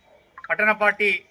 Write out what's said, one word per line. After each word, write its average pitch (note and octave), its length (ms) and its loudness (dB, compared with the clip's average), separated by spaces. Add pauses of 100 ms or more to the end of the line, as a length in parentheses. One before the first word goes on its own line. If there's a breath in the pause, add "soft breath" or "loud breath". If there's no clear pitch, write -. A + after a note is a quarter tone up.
(480)
పట్టణ G#3 220 0 (120)
పార్టీ G#3 260 0 (220)